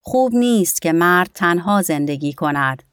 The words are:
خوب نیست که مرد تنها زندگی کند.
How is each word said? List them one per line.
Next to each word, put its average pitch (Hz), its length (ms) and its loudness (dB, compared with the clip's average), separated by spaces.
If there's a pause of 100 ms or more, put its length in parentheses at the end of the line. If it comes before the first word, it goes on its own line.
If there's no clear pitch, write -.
خوب 254 340 0
نیست 240 460 0
که 165 120 -2
مرد 180 400 4
تنها 175 480 0
زندگی 147 520 -2
کند. 139 600 -2